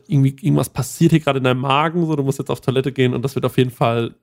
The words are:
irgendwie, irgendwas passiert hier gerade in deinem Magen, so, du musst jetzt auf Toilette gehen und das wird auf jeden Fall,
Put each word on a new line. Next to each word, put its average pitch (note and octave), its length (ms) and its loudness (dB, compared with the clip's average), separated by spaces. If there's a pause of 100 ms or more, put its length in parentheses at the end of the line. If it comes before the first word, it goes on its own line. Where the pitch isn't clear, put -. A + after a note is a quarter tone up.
irgendwie, C3+ 220 2
irgendwas C#3+ 400 -2
passiert - 420 0
hier E3 80 4
gerade C#3 180 0
in B2+ 60 -4
deinem B2+ 180 2
Magen, D#3 460 0
so, D#3 80 -2
du C#3+ 80 0
musst C3+ 160 -2
jetzt B2+ 120 -8
auf C3+ 100 -6
Toilette C3 300 0
gehen B2+ 220 0
und B2+ 100 -4
das C3+ 120 -4
wird B2 100 -4
auf B2 120 -4
jeden B2+ 140 4
Fall, A#2 520 -2